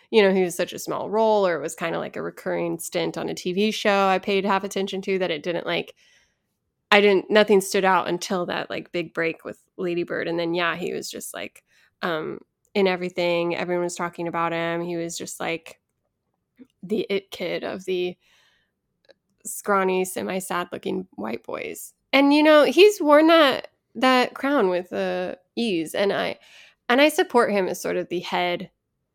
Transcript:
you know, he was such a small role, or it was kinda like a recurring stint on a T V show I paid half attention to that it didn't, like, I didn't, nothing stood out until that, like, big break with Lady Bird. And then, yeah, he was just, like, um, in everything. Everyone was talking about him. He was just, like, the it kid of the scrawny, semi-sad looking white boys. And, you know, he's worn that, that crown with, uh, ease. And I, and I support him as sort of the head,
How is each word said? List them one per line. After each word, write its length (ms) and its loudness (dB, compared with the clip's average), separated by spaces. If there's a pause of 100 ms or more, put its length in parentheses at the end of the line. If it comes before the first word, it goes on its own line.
(100)
you 120 6
know, 100 6
he 120 4
was 100 -2
such 180 -4
a 60 -10
small 320 -6
role, 360 2
or 100 0
it 60 -6
was 120 -8
kinda 240 -4
like 180 -8
a 60 -8
recurring 560 -6
stint 400 -6
on 100 -6
a 60 -6
T 180 -4
V 200 0
show 340 2
I 120 4
paid 280 -2
half 180 0
attention 380 -6
to 160 -2
that 140 -2
it 100 -6
didn't, 240 -4
like, 280 -4 (1000)
I 100 8
didn't, 280 4
nothing 300 6
stood 240 0
out 240 2
until 380 -4
that, 240 -6
like, 220 -10
big 200 -6
break 320 -4
with 180 -14 (140)
Lady 280 -4
Bird. 240 -6
And 100 -4
then, 160 -2
yeah, 220 -2
he 180 -6
was 160 -8
just, 240 -14
like, 280 -14 (380)
um, 380 -6 (360)
in 120 2
everything. 720 -2
Everyone 280 -2
was 120 -6
talking 300 -8
about 260 -4
him. 280 -4
He 160 -6
was 220 -8
just, 200 -12
like, 420 -8 (1000)
the 280 -4
it 200 -6
kid 320 -8
of 220 -8
the 320 -4 (1300)
scrawny, 600 -2
semi-sad 680 -6
looking 340 -8 (100)
white 280 -10
boys. 500 -12 (180)
And, 200 6
you 100 6
know, 220 8
he's 360 6
worn 280 6
that, 400 4 (260)
that 400 2
crown 340 2
with, 240 -2
uh, 440 -4 (200)
ease. 380 -2
And 180 2
I, 260 -2 (500)
and 120 4
I 80 6
support 440 2
him 160 0
as 120 -6
sort 160 -4
of 120 -4
the 120 -4
head, 500 -4 (440)